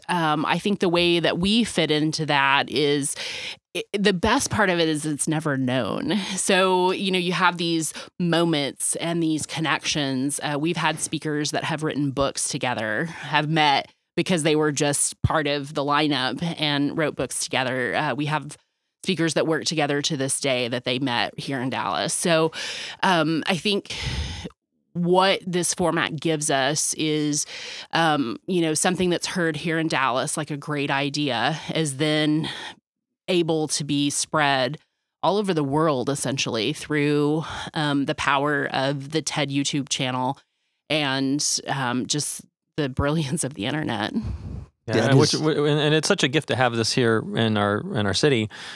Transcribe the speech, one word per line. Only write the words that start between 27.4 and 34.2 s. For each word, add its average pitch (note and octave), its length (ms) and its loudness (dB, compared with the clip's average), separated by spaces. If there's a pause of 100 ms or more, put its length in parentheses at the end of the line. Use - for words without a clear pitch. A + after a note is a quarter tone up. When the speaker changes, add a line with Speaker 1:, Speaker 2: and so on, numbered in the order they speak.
Speaker 1:
um, D3+ 540 2
you F3+ 140 0
know, D#3+ 140 0
something F3+ 340 2
that's E3+ 200 0
heard E3 280 -2
here D#3+ 220 -2
in D#3+ 100 0
Dallas, C3 480 0
like D#3 140 -4
a D3+ 80 -6
great C#3+ 320 -4
idea, C#3 680 0 (160)
is D3+ 220 0
then D3+ 520 0 (800)
able D#3+ 400 2
to - 160 -4
be C#3+ 260 0
spread C#3+ 680 0 (440)